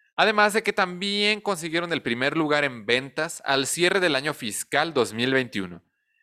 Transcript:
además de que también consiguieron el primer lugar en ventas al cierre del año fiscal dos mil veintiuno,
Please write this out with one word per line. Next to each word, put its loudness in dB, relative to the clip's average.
además 4
de 0
que 0
también -2
consiguieron -4
el -2
primer 0
lugar 2
en -4
ventas -2
al 0
cierre 2
del 2
año -2
fiscal -2
dos 2
mil 0
veintiuno, -2